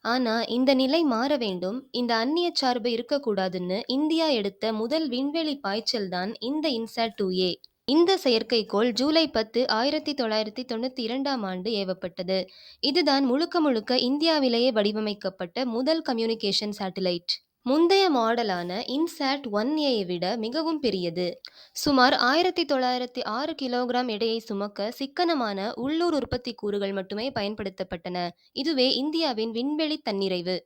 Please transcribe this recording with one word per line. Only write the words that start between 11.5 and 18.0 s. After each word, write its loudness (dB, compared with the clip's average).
ஏவப்பட்டது. -2
இதுதான் 4
முழுக்க 2
முழுக்க 2
இந்தியாவிலேயே 2
வடிவமைக்கப்பட்ட -2
முதல் 0
கம்யூனிகேஷன் -2
சேட்டலைட். -4
முந்தைய 4